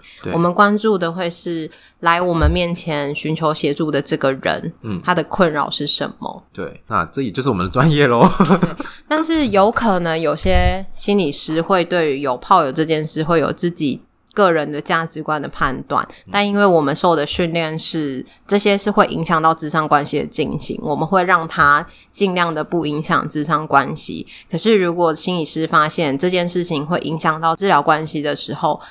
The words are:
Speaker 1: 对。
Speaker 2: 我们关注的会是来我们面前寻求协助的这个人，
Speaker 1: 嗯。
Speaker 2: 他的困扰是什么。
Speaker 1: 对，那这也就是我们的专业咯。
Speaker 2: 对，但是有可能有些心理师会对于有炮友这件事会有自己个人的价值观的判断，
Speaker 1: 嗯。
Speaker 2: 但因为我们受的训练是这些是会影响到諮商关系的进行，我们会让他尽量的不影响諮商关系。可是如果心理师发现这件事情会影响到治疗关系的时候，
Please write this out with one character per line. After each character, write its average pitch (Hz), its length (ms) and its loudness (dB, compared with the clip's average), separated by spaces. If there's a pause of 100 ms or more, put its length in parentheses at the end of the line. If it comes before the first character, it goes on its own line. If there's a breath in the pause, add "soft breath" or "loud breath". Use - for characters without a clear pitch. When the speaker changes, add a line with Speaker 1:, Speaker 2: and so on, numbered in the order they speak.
(220 loud breath)
Speaker 1:
对。 92 100 -8
Speaker 2:
我 165 60 -2
们 175 160 2
关 208 240 4
注 214 180 0
的 170 160 -2
会 175 160 -4
是 165 440 -8 (300 loud breath)
来 170 200 2
我 180 120 0
们 160 180 2
面 175 240 0
前 147 400 -4
寻 156 200 -4
求 156 160 0
协 151 220 0
助 156 160 -2
的 147 100 0
这 151 180 -2
个 135 160 0
人， 160 380 -4 (100)
Speaker 1:
嗯。 113 100 -8 (140)
Speaker 2:
他 180 100 2
的 165 80 0
困 - 260 0
扰 151 200 -2
是 - 180 -4
什 - 320 -2
么。 - 320 -12
Speaker 1:
对， 85 360 -12
那 95 180 0
这 135 160 -6
也 120 100 -4
就 107 100 -4
是 131 60 0
我 131 60 2
们 90 120 0
的 90 60 -4
专 135 180 4
业 147 160 4
咯。 120 240 6 (100)
Speaker 2:
对， 175 200 4 (480 loud breath)
但 311 160 0
是 320 240 2
有 202 240 4
可 214 280 2
能 165 200 -2
有 156 160 0
些 180 560 2
心 - 260 0
理 160 140 2
师 156 300 -2
会 175 240 2
对 160 320 0
于 - 20 -6
有 135 160 -2
炮 175 300 4
友 131 80 -2
这 156 100 0
件 156 240 0
事 160 160 -2
会 160 160 2
有 139 140 0
自 175 180 -2
己 156 300 -4 (320)
个 196 180 4
人 151 180 0
的 147 120 -6
价 165 240 -2
值 156 180 -10
观 151 180 -2
的 143 60 -8
判 - 360 -4
断， - 220 -2 (200 loud breath)
Speaker 1:
嗯。 - 40 -20
Speaker 2:
但 202 160 0
因 202 120 -2
为 202 80 4
我 175 160 6
们 139 120 0
受 175 220 2
的 151 100 0
训 165 280 -2
练 160 260 -2
是 147 460 -4 (200 loud breath)
这 202 140 2
些 202 180 2
是 208 140 -2
会 202 140 4
影 - 180 -4
响 160 180 0
到 160 140 4
諮 156 140 -8
商 156 180 0
关 147 180 4
系 143 140 -2
的 - 60 -4
进 147 340 -4
行， - 240 -8
我 151 100 -2
们 151 140 -2
会 185 160 2
让 175 240 2
他 151 400 2 (240 loud breath)
尽 190 240 0
量 170 180 0
的 151 80 -4
不 156 240 -2
影 151 160 -4
响 160 280 -2
諮 151 120 -4
商 151 240 -2
关 143 300 0
系。 - 320 -8 (240 loud breath)
可 165 60 -2
是 214 200 4
如 175 160 2
果 165 200 2
心 180 240 -4
理 160 80 -2
师 160 200 -4
发 156 220 2
现 147 300 -2
这 180 120 0
件 175 180 0
事 175 180 -2
情 151 200 -2
会 165 140 -2
影 160 180 -4
响 156 220 -2
到 165 160 0
治 196 120 -2
疗 156 140 4
关 156 240 0
系 156 160 -6
的 147 140 -2
时 - 180 -8
候， 151 380 -2